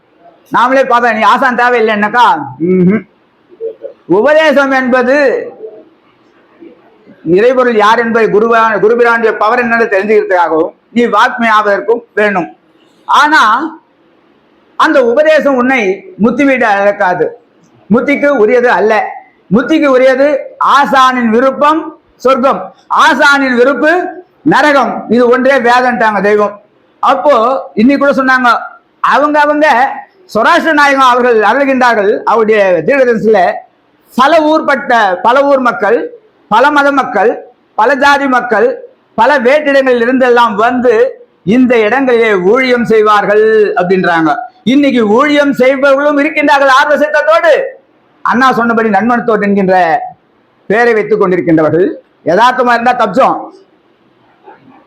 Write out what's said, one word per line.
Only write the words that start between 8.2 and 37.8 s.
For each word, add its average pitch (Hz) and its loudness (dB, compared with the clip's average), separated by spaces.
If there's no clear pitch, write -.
குருவா-, 220 0
குருபிரானுடைய 226 0
பவர் 240 -2
என்னன்னு 233 -2
தெரிஞ்சுக்கிறதுக்காகவும் 190 0
நீ 226 -2
வாக்மை 226 0
ஆவதற்கும் 214 0
வேணும். 196 -4
ஆனா 294 2
அந்த 285 0
உபதேசம் 277 0
உன்னை 254 -2
முத்தி 226 0
வீடு 254 0
அழைக்காது, 196 0
முத்திக்கு 254 0
உரியது 247 2
அல்ல. 208 0
முத்திக்கு 285 0
உரியது 262 2
ஆசானின் 254 2
விருப்பம் 269 -2
சொர்க்கம், 247 -2
ஆசானின் 277 2
விருப்பு 285 0
நரகம். 254 0
இது 240 2
ஒன்றே 254 2
வேதம்ட்டாங்க 240 0
தெய்வம். 208 -2
அப்போ 277 0
இன்னைக்கு 269 2
கூட 285 2
சொன்னாங்க, 254 2
அவங்க, 285 0
அவங்க 294 0
சொராஷ்டிர 311 0
நாயகம் 277 2
அவர்கள் 240 2
அருள்கின்றார்கள். 240 0
அவருடைய 208 0
தீர்க்கதரிசனத்துல 220 0
பல 285 2
ஊர்பட்ட, 262 0
பல 254 2
ஊர் 285 2
மக்கள், 233 -2
பல 247 2
மத 285 0
மக்கள், 247 -2
பல 240 0